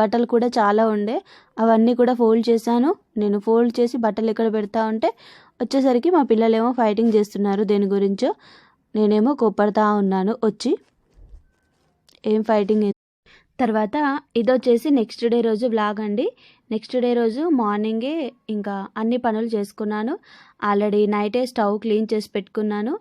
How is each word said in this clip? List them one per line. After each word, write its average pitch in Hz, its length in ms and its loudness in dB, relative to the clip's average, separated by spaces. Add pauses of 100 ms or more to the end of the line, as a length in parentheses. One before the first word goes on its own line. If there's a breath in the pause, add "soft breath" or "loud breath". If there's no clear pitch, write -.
బట్టలు 226 320 0
కూడా 240 160 2 (100)
చాలా 208 260 2 (100)
ఉండే, 208 220 -2 (460 soft breath)
అవన్నీ 226 380 4
కూడా 247 200 4
ఫోల్డ్ 226 300 4
చేశాను. 240 400 2 (320)
నేను 208 240 0
ఫోల్డ్ 226 320 2
చేసి 240 260 0
బట్టలు 220 300 -2
ఎక్కడ 226 220 0
పెడతా 214 260 -4 (100)
ఉంటే 233 180 0 (520 loud breath)
వచ్చేసరికి 254 540 2
మా 302 60 4 (100)
పిల్లలేమో 226 380 2 (100)
ఫైటింగ్ 220 380 2
చేస్తున్నారు 202 540 0
దేని 202 220 2
గురించో, 202 360 0 (680 soft breath)
నేనేమో 214 420 4
కోప్పడతా 214 460 2 (160)
ఉన్నాను 190 320 0 (140)
వచ్చి. 214 220 -4 (1600)
ఏం 214 180 2
ఫైటింగ్ 214 380 2
ఏ-, 196 60 -2 (680 soft breath)
తర్వాత 214 340 -2 (440)
ఇదొచ్చేసి 240 480 2 (120)
నెక్స్ట్ 220 320 -6
డే 240 60 2 (100)
రోజు 220 260 -2
వ్లాగ్ 214 320 -2
అండి. 208 200 -2 (460 soft breath)
నెక్స్ట్ 214 220 -6 (100)
డే 240 140 0
రోజు 233 240 -2 (180)
మార్నింగే 220 540 -2 (400)
ఇంకా 202 200 -6 (260)
అన్ని 226 260 -2
పనులు 226 300 -2
చేసుకున్నాను. 214 580 -6 (540 loud breath)
Already 208 320 2 (140)
నైటే 208 360 -2
స్టవ్ 208 240 -2 (100)
క్లీన్ 214 280 0
చేసి 214 220 -2
పెట్టుకున్నాను. 208 680 -4